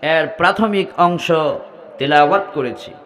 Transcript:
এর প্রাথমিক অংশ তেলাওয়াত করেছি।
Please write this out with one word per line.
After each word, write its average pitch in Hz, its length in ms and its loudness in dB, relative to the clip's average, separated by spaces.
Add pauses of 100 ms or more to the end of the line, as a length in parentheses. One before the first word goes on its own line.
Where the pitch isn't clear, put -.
(140)
এর 160 100 0 (140)
প্রাথমিক 196 500 0 (180)
অংশ 175 200 -2 (720)
তেলাওয়াত 147 460 4 (120)
করেছি। 123 340 -8 (160)